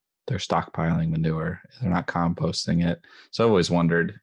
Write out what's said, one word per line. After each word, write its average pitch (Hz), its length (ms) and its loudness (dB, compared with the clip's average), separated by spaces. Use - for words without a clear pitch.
they're 107 120 -2
stockpiling 82 720 -2
manure. 80 500 -2
They're 90 100 -2
not 90 160 -2
composting 85 800 0
it. 85 140 -2
So 113 140 0
I've 113 60 6
always 87 200 4
wondered, 85 520 2